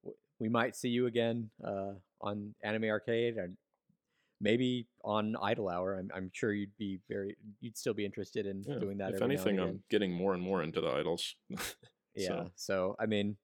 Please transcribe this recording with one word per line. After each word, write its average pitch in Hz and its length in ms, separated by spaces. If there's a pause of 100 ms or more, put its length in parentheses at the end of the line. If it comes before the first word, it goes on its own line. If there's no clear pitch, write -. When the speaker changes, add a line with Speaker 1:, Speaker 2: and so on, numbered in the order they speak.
Speaker 1:
w-, - 120 (220)
we 110 100
might 117 280
see 127 120
you 123 180
again, 117 440 (140)
uh, 98 280 (280)
on 104 420
Anime 110 220
Arcade, 117 520
and 92 200 (840)
maybe 120 460 (180)
on 107 380
Idle 104 260
Hour. 92 300
I'm, 92 160
I'm 92 180
sure 110 200
you'd 101 260
be 95 300
very, 101 280 (240)
you'd 117 160
still 113 180
be 104 100
interested 101 420
in 98 180
Speaker 2:
Yeah. 139 140
Speaker 1:
doing 98 200
that 95 160
Speaker 2:
If - 20
Speaker 1:
every - 40
now - 40
and 131 80 (160)
Speaker 2:
anything, 95 100
I'm 90 100
Speaker 1:
again. 92 220
Speaker 2:
getting 101 220
more 92 220
and 90 80
more 92 200
into 80 180
the 80 100
idols. 76 440 (160)
<laughs> - 60 (580)
Speaker 1:
Yeah. 95 140
Speaker 2:
So. 90 260
Speaker 1:
So, 95 460
I 113 60
mean 104 380